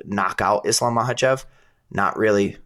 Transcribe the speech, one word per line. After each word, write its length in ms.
knock 340
out 280
Islam 280
Makhachev. 500
Not 260
really, 500